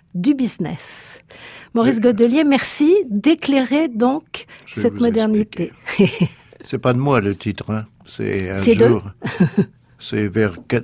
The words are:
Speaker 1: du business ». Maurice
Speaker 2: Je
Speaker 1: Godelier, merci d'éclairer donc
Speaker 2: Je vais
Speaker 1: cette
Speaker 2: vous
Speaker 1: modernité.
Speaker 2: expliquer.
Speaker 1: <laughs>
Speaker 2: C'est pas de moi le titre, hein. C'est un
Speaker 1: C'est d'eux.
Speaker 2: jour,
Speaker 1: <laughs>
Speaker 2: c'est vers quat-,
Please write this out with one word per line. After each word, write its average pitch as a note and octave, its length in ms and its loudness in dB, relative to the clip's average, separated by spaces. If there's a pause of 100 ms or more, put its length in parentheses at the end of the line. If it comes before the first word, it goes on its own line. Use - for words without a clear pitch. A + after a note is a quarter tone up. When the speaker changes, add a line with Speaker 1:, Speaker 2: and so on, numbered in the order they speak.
(140)
Speaker 1:
du F#3 180 0
business ». - 840 -6 (560)
Maurice A#3 220 2
Speaker 2:
Je A3+ 60 -2
Speaker 1:
Godelier, A#3+ 420 4
merci D4 500 2 (140)
d'éclairer C#4 800 0
donc B3 560 -2 (220)
Speaker 2:
Je - 80 -18
vais - 80 -4
Speaker 1:
cette A#3 100 2
Speaker 2:
vous G#3 120 -2
Speaker 1:
modernité. G#3+ 680 0 (240)
Speaker 2:
expliquer. F#3 320 2 (180)
Speaker 1:
<laughs> - 180 -20
Speaker 2:
C'est - 120 -6
pas B2+ 160 0
de B2 60 0
moi C3+ 240 2
le G2+ 120 0
titre, - 360 -6
hein. G#2+ 160 -6 (200)
C'est G2 440 -6
un G2 80 -4
Speaker 1:
C'est A3 160 4
d'eux. - 140 4
Speaker 2:
jour, G#2 160 0 (500)
Speaker 1:
<laughs> - 440 -6
Speaker 2:
c'est G#2+ 300 -4
vers G2 280 0 (120)
quat-, A#2+ 160 0